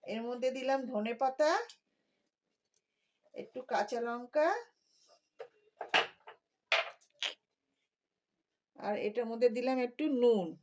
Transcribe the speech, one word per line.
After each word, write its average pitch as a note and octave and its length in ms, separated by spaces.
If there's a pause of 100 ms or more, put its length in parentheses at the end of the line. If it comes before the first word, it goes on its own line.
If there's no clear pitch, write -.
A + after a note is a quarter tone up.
(140)
এর A3+ 140
মধ্যে B3 300
দিলাম C4+ 220 (120)
ধনে A3 300
পাতা, C4+ 300 (1900)
একটু - 180 (120)
কাঁচা - 360
লঙ্কা, B3 420 (4000)
আর G#3 160 (120)
এটার A3+ 240
মধ্যে A#3 260
দিলাম B3+ 200 (100)
একটু B3 160 (180)
নুন। A3 260 (160)